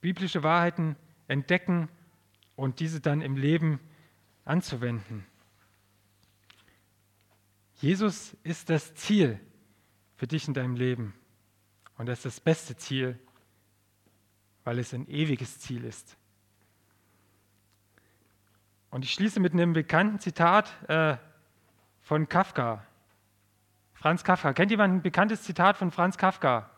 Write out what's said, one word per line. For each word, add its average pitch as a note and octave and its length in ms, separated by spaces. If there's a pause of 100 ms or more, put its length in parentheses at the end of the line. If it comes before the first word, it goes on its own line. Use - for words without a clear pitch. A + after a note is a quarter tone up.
Biblische F3+ 420
Wahrheiten E3+ 540 (320)
entdecken E3+ 580 (720)
und C3+ 240
diese D#3+ 180
dann D3 220
im C3+ 160
Leben D#3 420 (640)
anzuwenden. A#2 840 (2500)
Jesus F#3+ 680
ist - 260
das D#3+ 260
Ziel D#3 440 (800)
für B2+ 100
dich D3+ 220
in C#3+ 40
deinem B2+ 220
Leben. A#2+ 380 (880)
Und A#2+ 60
das B2 100
ist - 80
das B2+ 140
beste D#3 360
Ziel, B2+ 440 (1400)
weil B2 160
es A#2+ 120
ein B2+ 160
ewiges C#3+ 520
Ziel A#2+ 240
ist. - 340 (2750)
Und C3 160
ich - 80
schließe G#3 260
mit F3+ 140
einem E3+ 200
bekannten E3+ 460
Zitat, F3+ 540 (160)
äh, D#3 280 (840)
von D3+ 260
Kafka. A#2+ 560 (1120)
Franz E3 300
Kafka. F3 300
Kennt F#3+ 180
jemand G3+ 240
ein F3+ 80
bekanntes G3+ 400
Zitat F#3+ 340
von F3+ 140
Franz F3+ 260
Kafka? C3 600